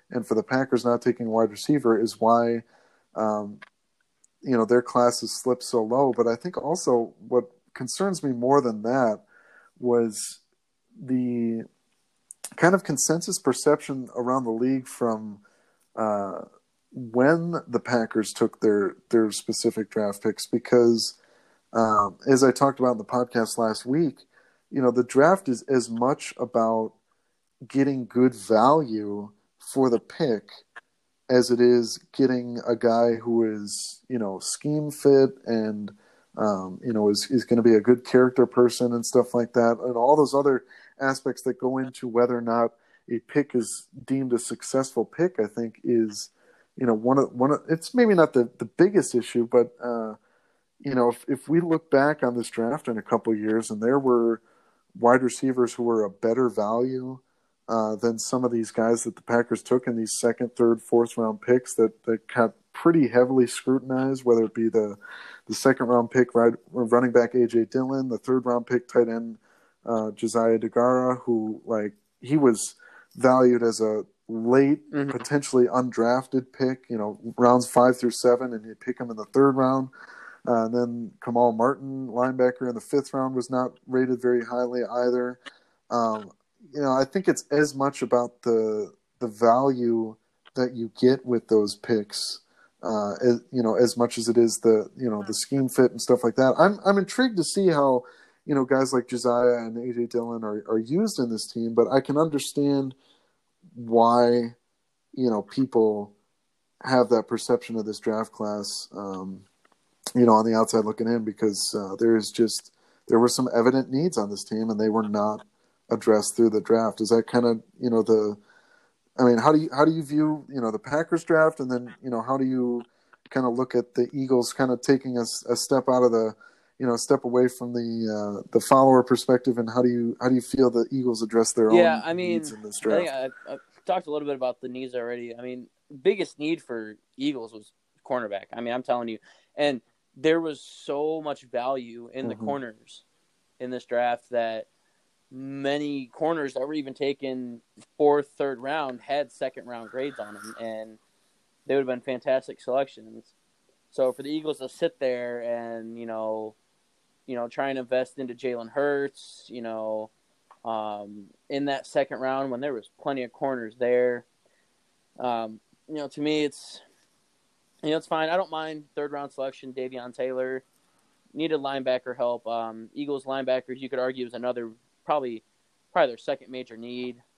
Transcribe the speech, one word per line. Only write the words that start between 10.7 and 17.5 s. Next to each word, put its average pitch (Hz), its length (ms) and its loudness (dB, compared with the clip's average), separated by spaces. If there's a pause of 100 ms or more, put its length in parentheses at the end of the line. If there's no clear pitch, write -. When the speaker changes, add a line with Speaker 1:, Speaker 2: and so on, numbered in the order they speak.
Speaker 1:
the 120 640 -4 (920)
kind 175 180 4
of 185 100 0
consensus 165 540 -2
perception 139 760 0
around 127 300 -2
the 113 60 -4
league 127 360 -2
from, 107 540 -6 (560)
uh, 101 460 -4 (500)
when 139 640 0 (140)